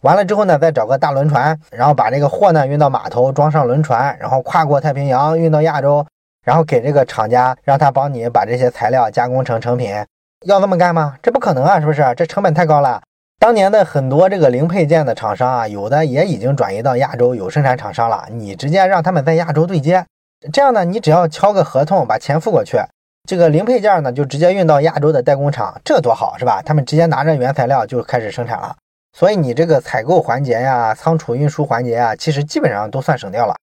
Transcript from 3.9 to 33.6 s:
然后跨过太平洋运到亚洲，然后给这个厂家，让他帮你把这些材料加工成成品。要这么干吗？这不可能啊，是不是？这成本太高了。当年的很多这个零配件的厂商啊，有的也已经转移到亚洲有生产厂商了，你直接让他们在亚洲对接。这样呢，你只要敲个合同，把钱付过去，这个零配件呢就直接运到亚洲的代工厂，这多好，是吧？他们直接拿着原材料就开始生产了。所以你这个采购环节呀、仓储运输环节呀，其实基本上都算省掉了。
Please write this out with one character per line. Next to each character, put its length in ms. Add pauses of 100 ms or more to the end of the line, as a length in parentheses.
然 120
后 140
跨 200
过 160
太 140
平 140
洋 300
运 140
到 100
亚 200
洲， 240 (400)
然 100
后 80
给 180
这 120
个 120
厂 240
家， 340
让 140
他 140
帮 200
你 180
把 160
这 120
些 140
材 180
料 220
加 160
工 160
成 160
成 160
品。 180 (520)
要 160
这 60
么 100
干 180
吗？ 260
这 80
不 80
可 160
能 120
啊， 160
是 40
不 60
是？ 240
这 100
成 160
本 120
太 120
高 140
了。 220 (360)
当 160
年 160
的 140
很 260
多 200
这 100
个 100
零 180
配 200
件 180
的 80
厂 220
商 160
啊， 160
有 220
的 160
也 200
已 120
经 180
转 180
移 80
到 140
亚 200
洲 200
有 140
生 120
产 160
厂 160
商 160
了， 220
你 240
直 140
接 160
让 180
他 80
们 120
在 100
亚 180
洲 160
对 140
接。 240 (460)
这 100
样 120
呢， 120
你 140
只 120
要 160
敲 240
个 100
合 220
同， 240
把 100
钱 220
付 100
过 140
去， 140 (500)
这 80
个 140
零 160
配 160
件 200
呢 120
就 100
直 140
接 160
运 120
到 140
亚 180
洲 140
的 100
代 140
工 160
厂， 320
这 160
多 140
好， 240
是 80
吧？ 160
他 120
们 120
直 100
接 120
拿 180
着 100
原 180
材 140
料 180
就 160
开 160
始 140
生 160
产 100
了。 160 (380)
所 180
以 60
你 180
这 120
个 160
采 220
购 180
环 200
节 120
呀、 400
仓 240
储 180
运 140
输 160
环 180
节 120
呀， 200
其 160
实 120
基 180
本 100
上 180
都 120
算 160
省 140
掉 140
了。 180